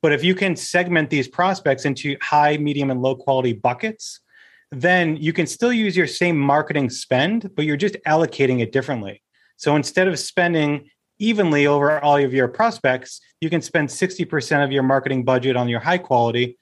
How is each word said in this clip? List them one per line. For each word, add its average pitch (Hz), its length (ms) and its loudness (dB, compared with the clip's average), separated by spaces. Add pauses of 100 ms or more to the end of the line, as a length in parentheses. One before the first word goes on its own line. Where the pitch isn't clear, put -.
But 156 100 4
if 143 120 0
you 180 120 2
can 185 200 -2
segment 175 540 -2
these 135 180 -2
prospects 175 580 -2
into 139 360 -4
high, 147 360 2
medium, 143 340 -2
and 127 100 -4
low 131 140 0
quality 127 380 0
buckets, 123 680 -6 (520)
then 165 440 2
you 156 160 -2
can 165 160 0
still 240 240 -2
use 214 240 0
your 175 120 2
same 170 300 0
marketing 143 520 2
spend, 185 640 -2
but 147 80 -2
you're 151 140 -2
just 208 180 -2 (100)
allocating 156 540 0
it 113 120 -2
differently. 123 500 -6 (340)
So 147 200 0
instead 165 320 0
of 170 120 -2
spending 156 720 -2 (300)
evenly 196 480 2
over 147 360 2
all 147 140 4
of 139 160 2
your 127 160 2
prospects, 135 720 -2 (180)
you 160 100 -4
can 160 120 0
spend 147 280 -2
sixty 185 360 -4
percent 143 380 0
of 135 80 -2
your 135 120 2
marketing 135 400 0
budget 127 320 2
on 123 140 0
your 117 100 -2
high 170 200 0
quality 123 640 0